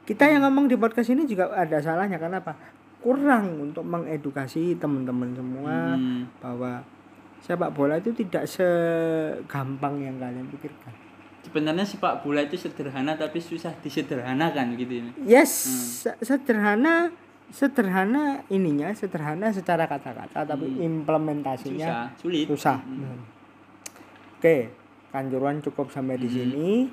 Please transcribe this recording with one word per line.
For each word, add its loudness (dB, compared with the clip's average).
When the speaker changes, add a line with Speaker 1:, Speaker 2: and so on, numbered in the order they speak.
Speaker 1:
Kita 4
yang 8
Speaker 2:
Hmm. 6
Speaker 1:
ngomong 6
di 6
podcast 2
ini 2
juga 0
ada 2
salahnya. -2
Kenapa? -6
Kurang 2
untuk -6
mengedukasi -2
teman-teman -2
semua -4
Speaker 2:
Hmm. -2
Speaker 1:
bahwa -6
sepak -2
bola 2
itu 0
tidak -2
segampang 0
yang -8
kalian -8
pikirkan. -14
Speaker 2:
Sebenarnya 0
sepak -2
bola 0
itu -4
sederhana -4
tapi -4
susah -8
disederhanakan -2
gitu -4
ini. -8
Speaker 1:
Yes, 8
Speaker 2:
Hmm. -2
Speaker 1:
se-, -12
sederhana, 4
sederhana 2
ininya, 2
sederhana -2
secara 2
kata-kata, -6
tapi -4
Speaker 2:
Hmm. -2
Speaker 1:
implementasinya -2
Speaker 2:
Susah, -4
sulit. -2
Speaker 1:
susah. 0
Speaker 2:
Hmm. -10
Speaker 1:
Hmm. -10
Oke, 6
Kanjuruhan -2
cukup -4
sampai -4
di -4
Speaker 2:
Hmm. -2
Speaker 1:
sini. 0